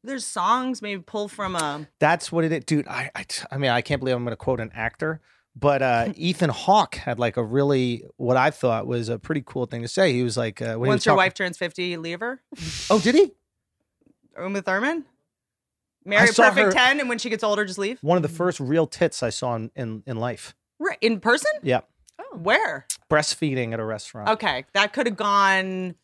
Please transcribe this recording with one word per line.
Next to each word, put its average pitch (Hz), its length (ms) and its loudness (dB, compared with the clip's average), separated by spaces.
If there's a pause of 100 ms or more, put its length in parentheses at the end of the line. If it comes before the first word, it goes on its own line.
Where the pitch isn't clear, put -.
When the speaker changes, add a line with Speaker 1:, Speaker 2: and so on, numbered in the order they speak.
Speaker 1:
there's 254 200 -8
songs, 240 560 0
maybe 202 220 -8
pull 208 240 -6
from 190 300 -6
a 151 320 -4 (100)
Speaker 2:
That's 165 320 2
what 165 140 0
it 160 80 0
is. 143 120 -4
Dude, 147 220 0
I, 127 300 -6
I, - 80 -10
t-, - 260 -10
I 135 80 -8
mean, 135 140 2
I 120 80 4
can't 143 200 -4
believe 131 140 0
I'm 120 80 -4
gonna 117 140 -6
quote 127 240 -2
an 110 120 -8
actor, 156 480 -6 (360)
but, 139 260 2
uh, 117 300 2
Speaker 1:
<laughs> - 40 -10
Speaker 2:
Ethan 175 340 0
Hawke 190 460 2
had, 117 220 -6
like, 117 180 0
a 123 60 0
really, 127 640 0 (120)
what 127 200 2
I 135 140 4
thought 113 360 -2
was 120 220 -4
a 117 100 -4
pretty 143 260 -4
cool 127 220 -6
thing 117 160 -10
to 117 60 -8
say. 185 240 2
He 123 100 2
was 117 140 0
like, 113 260 -4
uh, 113 140 -4
when 120 100 -2
he - 40 4
Speaker 1:
"Once - 100 4
Speaker 2:
was - 60 -2
Speaker 1:
your 151 80 6
Speaker 2:
talking 190 120 4
Speaker 1:
wife 185 80 -2
turns 180 240 -6
fifty, 180 380 -6
leave 170 240 -8
her." 247 200 -8 (500)
Speaker 2:
Oh, 220 100 6
did 240 160 2
he? 349 160 6 (1080)
Speaker 1:
Uma 196 220 -4
Thurman? 269 420 -2 (1000)
Marry 202 180 4
Speaker 2:
I - 20 8
Speaker 1:
a 233 80 6
Speaker 2:
saw 233 180 8
Speaker 1:
perfect 190 160 4
Speaker 2:
her 190 60 4
Speaker 1:
ten, 254 280 4
and 254 80 -2
when 233 100 -2
she 240 120 -6
gets 220 140 -4
older, 208 200 2
just 185 140 -8
leave? 208 240 -4
Speaker 2:
One 165 140 2
of 170 60 2
the 147 60 -2
first 165 320 -2
real 147 260 2
tits - 360 -2
I 117 80 -2
saw 123 260 -4
in, 113 200 -8
in, 110 300 -8
in 127 100 -8
life. 113 380 -8 (260)
Speaker 1:
Right, 339 200 -4
in 220 200 2
person? - 300 2 (120)
Speaker 2:
Yeah. 127 180 2 (400)
Speaker 1:
Oh. 480 180 -16
Where? 190 480 0 (240)
Speaker 2:
Breastfeeding 135 640 0
at 113 60 -4
a 110 40 -4
restaurant. 110 460 -6
Speaker 1:
Okay, 185 420 -2
that 202 200 0
could 254 140 -2
have 208 100 -2
gone 190 880 2